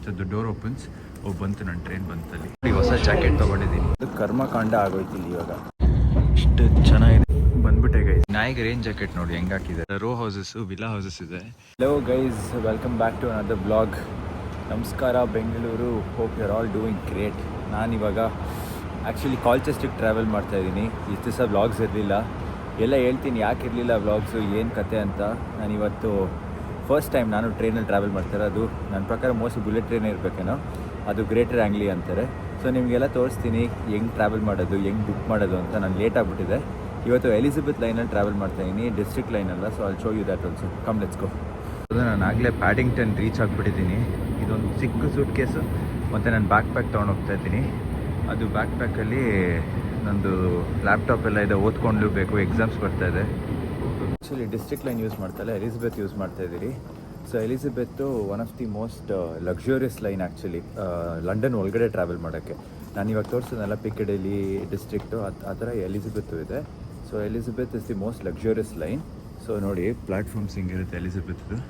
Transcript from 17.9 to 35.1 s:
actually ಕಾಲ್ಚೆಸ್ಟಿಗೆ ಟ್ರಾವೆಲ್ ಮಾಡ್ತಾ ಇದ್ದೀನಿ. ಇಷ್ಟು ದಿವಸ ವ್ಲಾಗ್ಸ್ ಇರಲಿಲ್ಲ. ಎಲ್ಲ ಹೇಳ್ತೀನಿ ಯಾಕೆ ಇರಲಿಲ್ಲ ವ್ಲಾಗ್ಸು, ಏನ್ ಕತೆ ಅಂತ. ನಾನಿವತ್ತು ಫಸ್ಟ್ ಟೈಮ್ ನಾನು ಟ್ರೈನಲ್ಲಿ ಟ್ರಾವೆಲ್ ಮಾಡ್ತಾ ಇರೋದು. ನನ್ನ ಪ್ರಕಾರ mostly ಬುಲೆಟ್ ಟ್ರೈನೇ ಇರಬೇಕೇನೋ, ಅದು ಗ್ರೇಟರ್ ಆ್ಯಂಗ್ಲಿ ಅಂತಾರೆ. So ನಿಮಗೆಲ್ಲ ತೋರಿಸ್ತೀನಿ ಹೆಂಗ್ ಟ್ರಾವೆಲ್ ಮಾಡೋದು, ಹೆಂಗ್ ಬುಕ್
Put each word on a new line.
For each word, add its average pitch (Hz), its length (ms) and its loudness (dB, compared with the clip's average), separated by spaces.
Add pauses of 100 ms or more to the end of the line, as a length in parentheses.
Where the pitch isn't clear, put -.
actually 123 340 -2
ಕಾಲ್ಚೆಸ್ಟಿಗೆ 127 520 2
ಟ್ರಾವೆಲ್ 110 300 2
ಮಾಡ್ತಾ 104 300 0
ಇದ್ದೀನಿ. 95 280 0
ಇಷ್ಟು 104 400 -4
ದಿವಸ 117 160 -2
ವ್ಲಾಗ್ಸ್ 107 400 2
ಇರಲಿಲ್ಲ. 101 320 0 (680)
ಎಲ್ಲ 123 140 4
ಹೇಳ್ತೀನಿ 127 460 2
ಯಾಕೆ 107 260 0
ಇರಲಿಲ್ಲ 120 240 -2
ವ್ಲಾಗ್ಸು, 107 480 2
ಏನ್ 107 320 0
ಕತೆ 107 280 -2
ಅಂತ. 101 220 -2 (400)
ನಾನಿವತ್ತು 104 680 0 (580)
ಫಸ್ಟ್ 147 240 2
ಟೈಮ್ 120 180 2
ನಾನು 110 200 0
ಟ್ರೈನಲ್ಲಿ 110 360 0
ಟ್ರಾವೆಲ್ 101 260 2
ಮಾಡ್ತಾ 95 240 -2
ಇರೋದು. 104 560 -2
ನನ್ನ 98 120 -2
ಪ್ರಕಾರ 117 260 0
mostly 117 300 0
ಬುಲೆಟ್ 104 260 0
ಟ್ರೈನೇ 110 240 0
ಇರಬೇಕೇನೋ, 95 500 -2 (480)
ಅದು 104 160 0
ಗ್ರೇಟರ್ 117 360 4
ಆ್ಯಂಗ್ಲಿ 104 300 2
ಅಂತಾರೆ. 90 340 -2 (400)
So 131 60 2
ನಿಮಗೆಲ್ಲ 123 360 2
ತೋರಿಸ್ತೀನಿ 120 600 0
ಹೆಂಗ್ 113 460 -2
ಟ್ರಾವೆಲ್ 107 300 2
ಮಾಡೋದು, 98 340 2
ಹೆಂಗ್ 98 300 0
ಬುಕ್ - 220 -2